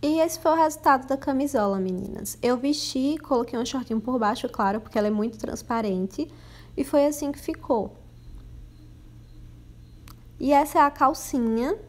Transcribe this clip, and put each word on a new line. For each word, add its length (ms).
E 160
esse 200
foi 120
o 40
resultado 520
da 80
camisola, 640
meninas. 600
Eu 160
vesti, 640
coloquei 400
um 60
shortinho 360
por 160
baixo, 320
claro, 320
porque 160
ela 100
é 40
muito 260
transparente. 880
E 80
foi 220
assim 260
que 80
ficou. 560
E 140
essa 260
é 20
a 80
calcinha. 880